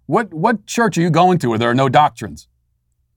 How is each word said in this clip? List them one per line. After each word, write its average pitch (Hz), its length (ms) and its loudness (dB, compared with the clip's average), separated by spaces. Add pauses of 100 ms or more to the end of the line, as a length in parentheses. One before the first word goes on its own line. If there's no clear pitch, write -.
what, 202 260 -2
what 202 340 -2
church 226 300 -2
are 170 60 2
you 175 80 0
going 175 300 4
to 127 80 -2
where 113 100 0
there 120 120 0
are 117 40 0
no 135 140 2
doctrines 131 580 -2 (720)